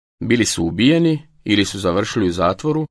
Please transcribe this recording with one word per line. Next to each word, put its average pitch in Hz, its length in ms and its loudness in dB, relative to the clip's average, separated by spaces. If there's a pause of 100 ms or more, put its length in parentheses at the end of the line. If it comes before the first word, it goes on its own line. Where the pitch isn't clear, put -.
(200)
bili 113 240 0
su - 200 -2
ubijeni 156 640 2 (160)
ili 101 200 2
su 101 140 -6
završili 98 500 0
u 87 40 0
zatvoru 98 580 -2